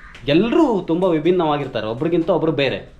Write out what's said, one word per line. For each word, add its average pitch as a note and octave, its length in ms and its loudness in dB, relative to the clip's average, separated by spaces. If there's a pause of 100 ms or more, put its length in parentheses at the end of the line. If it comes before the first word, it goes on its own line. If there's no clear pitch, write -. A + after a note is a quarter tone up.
(280)
ಎಲ್ಲರೂ A3+ 540 2
ತುಂಬ E3 220 -2
ವಿಭಿನ್ನವಾಗಿರ್ತಾರೆ, D3+ 840 0
ಒಬ್ರಿಗಿಂತ D#3+ 420 -2
ಒಬ್ರು D#3+ 220 0
ಬೇರೆ. C3 480 -4